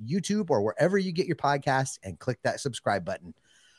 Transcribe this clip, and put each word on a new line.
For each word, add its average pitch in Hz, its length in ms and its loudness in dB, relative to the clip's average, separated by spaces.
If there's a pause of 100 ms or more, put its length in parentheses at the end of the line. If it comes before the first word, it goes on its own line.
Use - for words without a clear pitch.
YouTube, 185 460 0
or 113 140 4
wherever 147 340 2
you 190 140 0
get 170 160 0
your 170 80 0
podcasts 139 640 0
and 95 160 -10
click - 240 -4
that - 180 -2
subscribe 104 460 -2
button. 90 300 -8 (440)